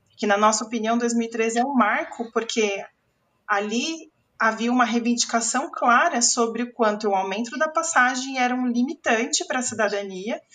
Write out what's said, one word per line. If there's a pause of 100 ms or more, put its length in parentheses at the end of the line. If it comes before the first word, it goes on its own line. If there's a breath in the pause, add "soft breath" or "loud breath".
(180)
que,
na
nossa
opinião,
dois
mil
e
treze
é
um
marco,
porque (600)
ali (260)
havia
uma
reivindicação
clara
sobre
o
quanto
o
aumento
da
passagem
era
um
limitante
para
a
cidadania (140)